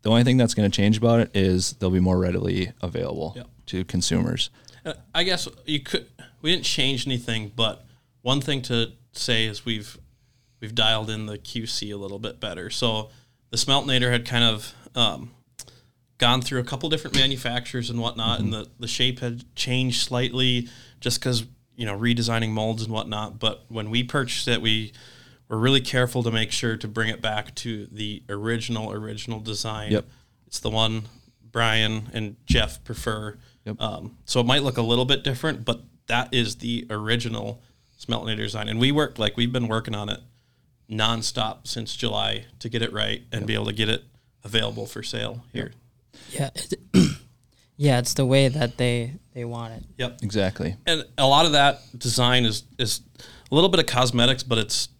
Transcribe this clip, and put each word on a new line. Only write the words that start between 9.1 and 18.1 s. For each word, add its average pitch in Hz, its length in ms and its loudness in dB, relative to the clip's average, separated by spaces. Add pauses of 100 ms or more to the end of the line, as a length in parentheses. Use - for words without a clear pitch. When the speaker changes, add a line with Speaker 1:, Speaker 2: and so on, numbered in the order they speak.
Speaker 2:
say 113 320 0
is 107 220 -6
we've, 107 320 -6 (600)
we've 110 140 -10
dialed 110 360 2
in 107 160 -6
the 104 120 -8
Q - 280 -8
C 110 240 -6
a 101 80 -8
little 98 200 -10
bit 107 220 -8
better. 90 300 -6
So 110 400 0 (400)
the 117 80 -4
Smeltnator 135 520 4
had 120 160 0
kind 120 180 2
of, 110 300 0 (200)
um, 110 360 0 (880)
gone 127 240 4
through 127 180 -4
a 123 40 -4
couple 131 260 -6
different 143 260 -2
manufacturers 123 720 -2
and 117 100 -4
whatnot, 117 420 -2